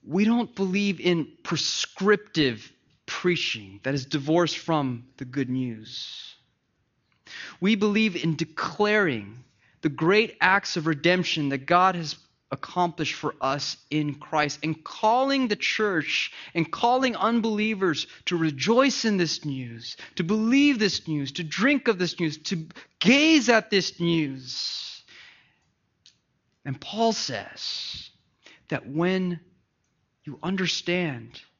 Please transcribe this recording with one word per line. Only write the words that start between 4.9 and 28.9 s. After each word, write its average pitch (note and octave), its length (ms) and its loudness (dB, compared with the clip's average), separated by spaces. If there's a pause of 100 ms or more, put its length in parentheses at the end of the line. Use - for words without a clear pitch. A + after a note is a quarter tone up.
the C3+ 60 -10
good B2+ 260 -4
news. A#2 840 -8 (1300)
We G#3 160 4
believe G#3 400 2
in D#3+ 180 0
declaring D#3 1080 -2 (380)
the D#3+ 80 0
great F3+ 500 2
acts F#3+ 360 2
of D#3 100 -4
redemption D#3+ 640 0
that C3+ 160 -6
God F3+ 280 4
has D#3+ 220 -6 (340)
accomplished E3 640 -4
for D3+ 260 -6
us C#3 360 -2 (140)
in D3 260 -2
Christ, D3 480 -2
and D#3 180 -4
calling C4 640 2
the G#3 80 6
church - 800 0 (220)
and E3 160 0
calling B3+ 440 2
unbelievers G#3 920 0 (160)
to F3 120 -2
rejoice E3 680 2
in G#3 140 2
this E3 260 -2
news, B2 520 -8 (200)
to F3+ 80 0
believe A3+ 560 4
this G3+ 260 0
news, D3 260 -2
to F3 120 -6
drink A3 420 0
of G#3 120 2
this F3 200 -4
news, D#3 200 -2
to D#3+ 280 -6 (320)
gaze C#4 500 6
at A3 220 4
this - 300 0
news. C#3 1040 -4 (1600)
And C3+ 160 -8
Paul A3+ 320 0
says - 1000 -8 (580)
that C#3 200 -6
when F3 500 -2 (840)